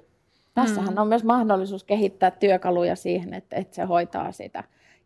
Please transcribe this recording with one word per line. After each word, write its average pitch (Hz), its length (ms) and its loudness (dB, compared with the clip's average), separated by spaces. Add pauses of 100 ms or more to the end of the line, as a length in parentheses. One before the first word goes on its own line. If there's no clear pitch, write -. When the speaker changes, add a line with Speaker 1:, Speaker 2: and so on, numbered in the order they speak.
(540)
Speaker 1:
Tässähän 208 400 0
Speaker 2:
Mm. 202 80 0
Speaker 1:
on 214 60 2
myös 220 160 2
mahdollisuus 208 600 0
kehittää 196 480 2
työkaluja 180 640 2
siihen, 180 380 -4
että, - 220 -14
että - 200 -8
se 170 80 -6
hoitaa 175 480 -2
sitä. - 320 -14 (420)